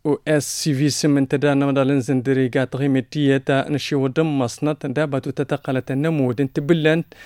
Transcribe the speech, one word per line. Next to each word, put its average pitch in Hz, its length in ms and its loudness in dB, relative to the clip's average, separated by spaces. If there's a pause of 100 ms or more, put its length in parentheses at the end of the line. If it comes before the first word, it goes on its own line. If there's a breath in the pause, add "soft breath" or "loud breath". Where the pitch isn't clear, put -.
او 147 120 0 (100)
اس 151 340 -2
سي 151 120 0
في 139 160 2
سمن 139 380 2
تدا 147 260 2
نمدا 139 300 2
لنزن 131 380 0
دريقا 131 420 0
تغيمي 135 360 0
تيتا 135 680 0
نشي 147 260 -4
ودم 143 440 0
مصنط 147 480 -4
دا 139 180 -2
باتو 139 260 -4
تتقلت 139 600 -4
النمود 139 500 0
انت 139 200 -2
بلنت 156 460 2 (200 loud breath)